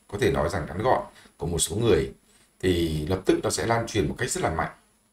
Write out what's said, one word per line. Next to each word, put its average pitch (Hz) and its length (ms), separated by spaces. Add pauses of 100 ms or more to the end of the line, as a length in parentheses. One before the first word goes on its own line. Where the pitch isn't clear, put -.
có 104 100
thể 107 120
nói 69 180
rằng 82 180
ngắn 87 160
gọn 120 200 (340)
của - 100
một 85 120
số - 180
người, 98 360 (480)
thì 82 460
lập - 200
tức - 160
nó 110 80
sẽ - 160
lan 117 200
truyền 92 220
một 67 100
cách 127 120
rất - 140
là 110 60
mạnh. 80 220 (400)